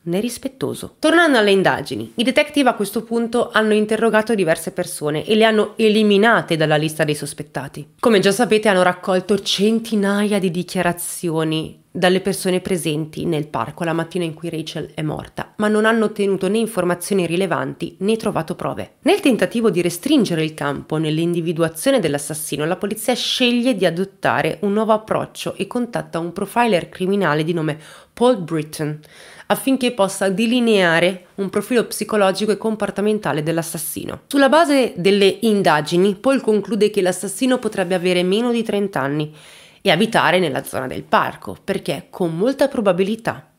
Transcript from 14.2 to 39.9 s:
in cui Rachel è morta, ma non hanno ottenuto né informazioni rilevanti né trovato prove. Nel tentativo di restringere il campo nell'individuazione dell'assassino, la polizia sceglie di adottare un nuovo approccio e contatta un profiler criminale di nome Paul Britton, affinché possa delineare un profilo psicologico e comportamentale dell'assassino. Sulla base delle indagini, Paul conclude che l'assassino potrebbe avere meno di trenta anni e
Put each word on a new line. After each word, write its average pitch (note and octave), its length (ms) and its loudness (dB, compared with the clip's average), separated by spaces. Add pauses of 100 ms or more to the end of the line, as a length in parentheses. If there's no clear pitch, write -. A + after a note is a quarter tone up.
in D#3 100 -6
cui E3+ 160 -10
Rachel D#3 440 -8
è D#3 60 -8
morta, - 560 -8
ma G#3 120 0
non G#3+ 180 2
hanno A3 200 2
ottenuto G3 420 -2
né G#3+ 100 0
informazioni F3+ 680 -2
rilevanti D#3+ 760 -4
né G#3+ 160 0
trovato E3+ 400 -4
prove. A2+ 460 -8
Nel F#4+ 180 4
tentativo A3 500 2
di F3 100 0
restringere F3 640 0
il D#3 100 -4
campo C#3+ 440 -4
nell'individuazione E3 1000 0
dell'assassino, D3+ 680 -4
la F3+ 100 -2
polizia G#3+ 380 -4
sceglie A#3+ 600 0
di F#3 120 0
adottare E3 760 -2
un G3+ 120 0
nuovo G#3+ 180 2
approccio F3 640 -4
e G3 120 -6
contatta A#3 520 -6
un E3+ 140 -6
profiler G3 580 0
criminale F3+ 540 0
di E3+ 100 -2
nome D#3 240 -2 (340)
Paul A#3+ 260 2
Britton, D3+ 600 -6 (480)
affinché B3 460 0
possa G3 380 -2
delineare F#3+ 960 2 (100)
un G3 120 -4
profilo G#3 360 0
psicologico G3+ 640 0
e G3 60 0
comportamentale G#3 880 -2
dell'assassino. - 840 -6
Sulla C#4 220 4
base C#4+ 480 4
delle G3 460 4
indagini, F#3 760 2
Paul C4+ 240 0
conclude G#3 500 0
che G#3 120 -2
l'assassino G3+ 560 -2
potrebbe G3 360 -2
avere F3+ 300 0
meno A3 260 0
di A#3 140 0
trenta G3+ 360 -2
anni D3+ 320 -2 (540)
e F#3+ 40 4